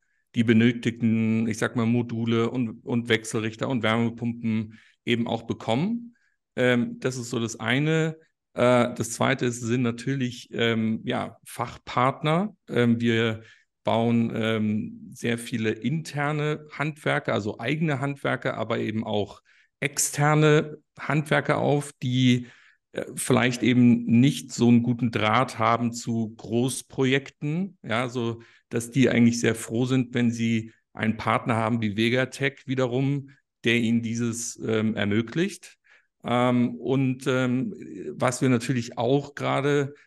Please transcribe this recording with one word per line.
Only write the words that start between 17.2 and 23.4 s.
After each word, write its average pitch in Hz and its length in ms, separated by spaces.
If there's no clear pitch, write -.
also 104 260
eigene 143 420
Handwerker, 139 560
aber 113 220
eben 113 260
auch 107 360
externe 151 1000
Handwerker 147 600
auf, 139 420
die, 127 460
äh, - 120
vielleicht 123 480